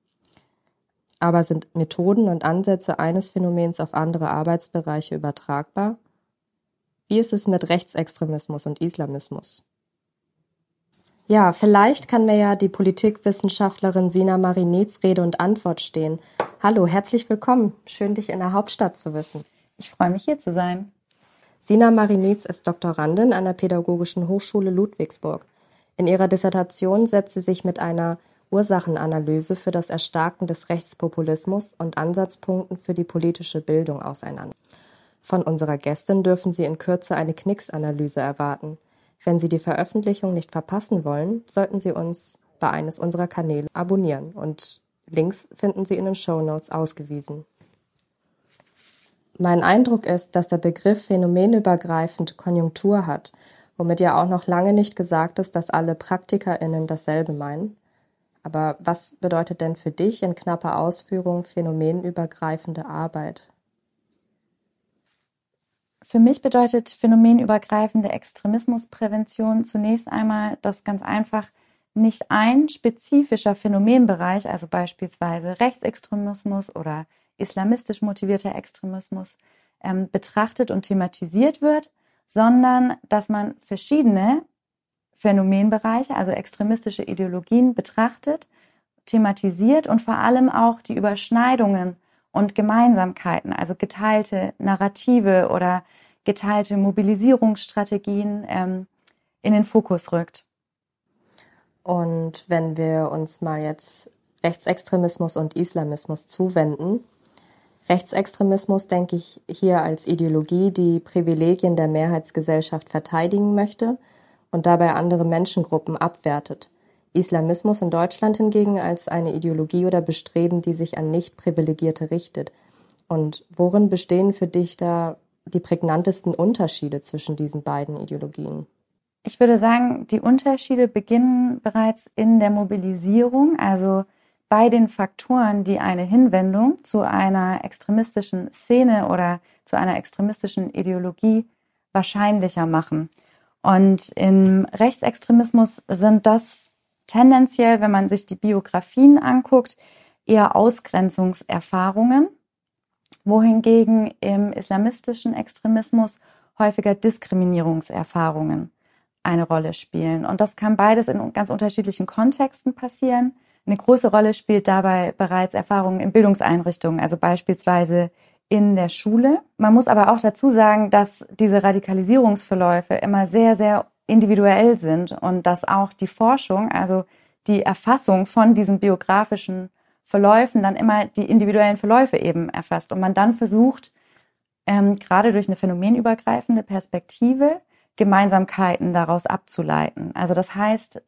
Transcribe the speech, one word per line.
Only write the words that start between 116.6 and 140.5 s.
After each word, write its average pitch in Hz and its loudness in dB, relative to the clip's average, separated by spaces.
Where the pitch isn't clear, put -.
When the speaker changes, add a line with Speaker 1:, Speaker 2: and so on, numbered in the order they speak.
Speaker 1:
Islamismus 175 0
in 170 -2
Deutschland 180 -2
hingegen 208 0
als 170 -4
eine 170 -4
Ideologie 160 -2
oder 180 2
Bestreben, 170 -2
die 170 -4
sich 165 -6
an 156 -4
Nicht-Privilegierte 160 -4
richtet. 165 -8
Und 156 -4
worin 196 4
bestehen 185 0
für 190 -4
dich 175 -2
da 170 -4
die - -4
prägnantesten 170 -2
Unterschiede 160 -2
zwischen 151 -10
diesen 147 -8
beiden 143 -6
Ideologien? 147 -12
Speaker 2:
Ich - -6
würde 233 6
sagen, 240 0
die 220 -2
Unterschiede 262 2
beginnen 247 0
bereits 220 -2
in 220 6
der 208 4
Mobilisierung, 208 2
also 190 0
bei 220 6
den 226 4
Faktoren, 208 -2
die 190 0
eine 180 -2
Hinwendung 196 4
zu - -2
einer 190 0
extremistischen 202 -4
Szene 240 2
oder 175 0
zu - -2
einer 185 0
extremistischen - -4